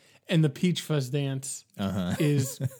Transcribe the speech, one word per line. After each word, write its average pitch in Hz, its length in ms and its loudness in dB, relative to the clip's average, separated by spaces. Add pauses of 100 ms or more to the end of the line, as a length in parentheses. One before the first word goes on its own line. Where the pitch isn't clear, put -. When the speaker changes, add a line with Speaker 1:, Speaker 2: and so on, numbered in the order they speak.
(280)
Speaker 1:
And 160 160 4
the 151 60 4
Peach 180 320 0
Fuzz 139 280 -2
dance 135 560 -4 (120)
Speaker 2:
Uh-huh. 95 380 0
<laughs> - 40 0
Speaker 1:
is 147 400 2 (200)